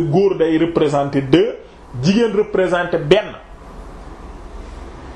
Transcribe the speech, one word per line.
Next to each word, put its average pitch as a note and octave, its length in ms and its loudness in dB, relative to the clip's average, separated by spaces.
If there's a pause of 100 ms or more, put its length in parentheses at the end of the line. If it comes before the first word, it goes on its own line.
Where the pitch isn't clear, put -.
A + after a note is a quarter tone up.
(120)
góor F#3 260 4
day D#3+ 200 2
représenter C#3+ 640 2
deux, D#3+ 340 4 (480)
jigéen G3+ 320 4
représenter F3+ 640 0
benn. D#3+ 340 2 (1800)